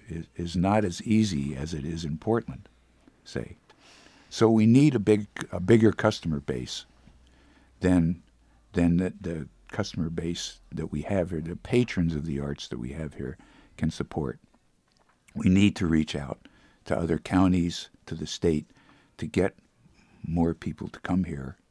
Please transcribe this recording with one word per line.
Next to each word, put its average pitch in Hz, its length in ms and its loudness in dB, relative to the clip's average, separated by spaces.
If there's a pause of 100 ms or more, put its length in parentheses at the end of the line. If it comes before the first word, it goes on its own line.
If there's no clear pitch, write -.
is, 82 180 -10 (100)
is 87 200 -6
not 101 280 2
as 87 180 -6
easy 87 540 0
as 78 180 -8
it 71 100 -8
is 82 200 -6
in 78 120 -6
Portland, 110 520 -4 (560)
say. - 320 -10 (720)
So - 180 4
we 110 180 6
need 135 280 8
a 113 60 2
big, 104 260 2 (240)
a 92 80 -6
bigger 107 320 6
customer 85 480 0
base 62 480 -8 (960)
than, 87 420 2 (500)
than 85 260 4
the, 92 220 0
the 82 280 -8 (200)
customer 87 420 -4
base 82 500 -8 (120)
that 80 200 -8
we 76 100 -4
have 92 280 -2
here, 82 100 -4
the 82 160 -8
patrons 92 580 0
of 73 100 -6
the 73 140 -6
arts 71 300 -8
that 62 100 -10
we 60 120 -8
have 76 240 -10
here 67 220 -10 (400)
can 78 140 -2
support. - 480 -6 (960)
We - 140 2
need 98 280 6
to 92 100 -2
reach 80 300 2
out 69 220 -8 (480)
to - 120 -2
other 82 200 0
counties, 90 680 0 (180)
to - 80 -10
the 78 120 -10
state, 78 400 -2 (520)
to - 80 -6
get - 280 0 (720)
more 82 280 0
people - 340 -10
to - 120 -16
come 90 240 -2
here 71 320 -10 (140)